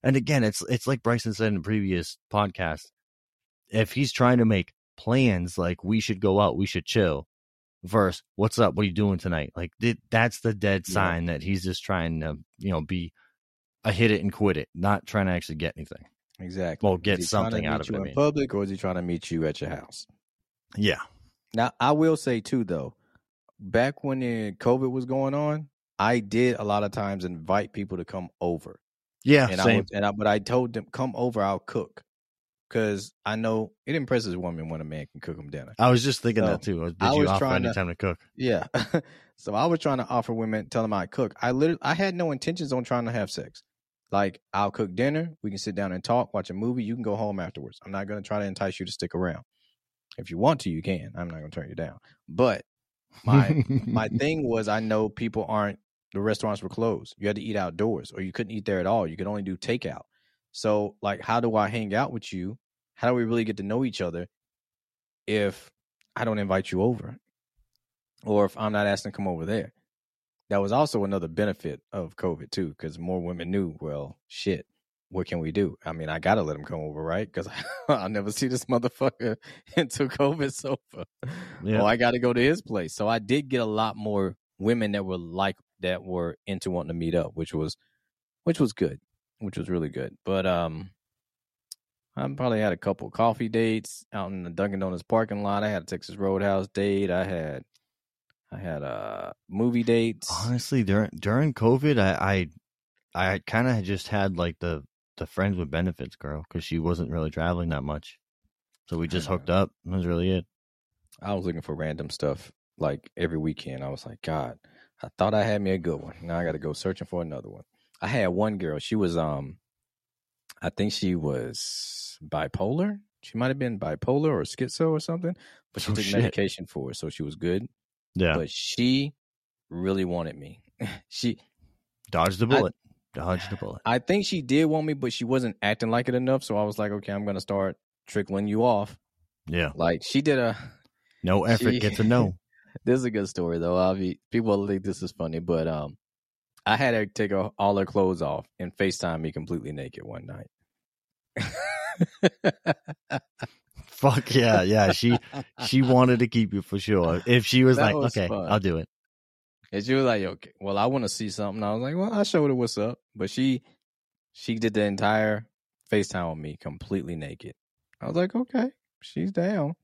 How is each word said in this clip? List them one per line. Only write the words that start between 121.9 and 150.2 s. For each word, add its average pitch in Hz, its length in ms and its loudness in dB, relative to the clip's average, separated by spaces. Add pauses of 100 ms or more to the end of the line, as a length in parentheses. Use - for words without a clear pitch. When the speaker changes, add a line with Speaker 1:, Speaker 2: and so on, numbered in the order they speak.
Speaker 2:
bipolar. 131 720 -2 (240)
She - 160 -10
might 123 100 0
have 135 100 -2
been 120 200 -4
bipolar 127 520 0
or 95 120 0
schizo - 480 -2
or 156 100 0
something, 170 360 -4 (360)
but - 100 -8
she 104 100 -2
Speaker 1:
Oh, - 20 2
Speaker 2:
took 104 100 0
Speaker 1:
shit. 101 180 2
Speaker 2:
medication 98 440 0
for 67 240 -8
it, 58 60 -10
so 80 120 -6
she 76 140 -8
was 73 140 -8
good. 90 300 -2 (480)
Speaker 1:
Yeah. 87 200 4
Speaker 2:
But - 160 -2
she 135 640 0 (560)
really 95 340 0
wanted 85 320 -4
me. 71 240 -18 (200)
<laughs> 101 80 -4 (200)
She - 300 -4 (720)
Speaker 1:
Dodged 90 280 2
the 113 120 4
Speaker 2:
I 139 60 6
Speaker 1:
bullet. 107 180 2 (400)
Dodged 87 360 -2
the 101 60 -6
bullet. - 280 -10
Speaker 2:
I 120 140 2
think 190 280 2
she 170 160 -2
did 139 240 4
want 156 200 0
me, 156 80 -2
but 127 180 -4
she - 120 -6
wasn't 123 380 0
acting 110 280 0
like 120 180 2
it 123 60 0
enough, 127 300 2
so 107 120 -2
I 104 80 2
was 104 140 -4
like, 104 140 -2
"Okay, 101 200 -6
I'm 101 120 -4
gonna 98 160 -2
start 98 360 -2 (300)
trickling 101 420 -2
you 110 160 2
off." 107 320 2 (500)
Speaker 1:
Yeah. 80 280 0
Speaker 2:
Like, 82 300 0
she - 180 0
did 143 160 2
a 117 180 0 (640)
Speaker 1:
No 92 220 4
effort 117 280 4
Speaker 2:
she 123 80 2
Speaker 1:
gets 104 200 0
a 110 40 6
no. 113 360 4
Speaker 2:
<laughs> - 440 -20
This 123 140 4
is 127 60 -2
a 120 60 0
good 104 180 0
story, 85 300 -2
though, 87 180 2
Avi. 92 440 2 (120)
People 104 340 2
think 98 160 0
this 95 200 -4
is 90 100 -6
funny, 82 260 -4
but, 82 300 2
um, 76 280 -4 (680)
I 107 100 4
had 127 180 4
her 107 120 2
take 101 240 -2
her, 101 280 0
all 101 180 4
her 98 100 4
clothes 92 360 2
off 71 240 -4 (120)
and 90 180 -10
FaceTime 90 440 0
me 80 120 -4
completely 78 400 -6
naked 71 320 -12
one - 220 -14